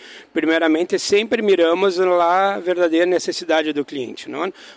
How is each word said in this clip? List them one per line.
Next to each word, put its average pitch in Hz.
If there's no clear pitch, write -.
primeiramente 160
sempre 220
miramos 185
lá 180
a 208
verdadeira 175
necessidade 160
do 143
cliente, 120
não 147
é? 190